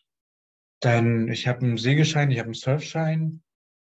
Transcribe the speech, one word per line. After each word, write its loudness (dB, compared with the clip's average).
Dann, 2
ich -6
habe -2
einen 0
Segelschein, 2
ich 0
habe -6
einen -8
Surfschein. -4